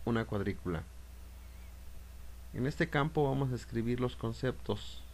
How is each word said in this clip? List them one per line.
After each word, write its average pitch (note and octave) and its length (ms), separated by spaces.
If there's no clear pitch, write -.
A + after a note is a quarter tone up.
una A2+ 220
cuadrícula. F#2 580
En B2 140
este E3 220
campo D3 400
vamos C3+ 240
a - 20
escribir A#2 460
los B2 160
conceptos - 840